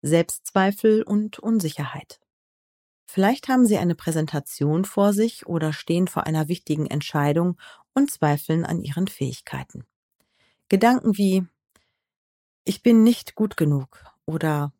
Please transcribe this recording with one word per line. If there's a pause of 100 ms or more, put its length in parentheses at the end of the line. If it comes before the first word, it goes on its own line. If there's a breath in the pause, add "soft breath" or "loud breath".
Selbstzweifel
und
Unsicherheit. (840)
Vielleicht
haben
Sie
eine
Präsentation
vor
sich
oder
stehen
vor
einer
wichtigen
Entscheidung (340 loud breath)
und
zweifeln
an
Ihren
Fähigkeiten. (840)
Gedanken
wie (1160)
„Ich
bin
nicht
gut
genug“ (220)
oder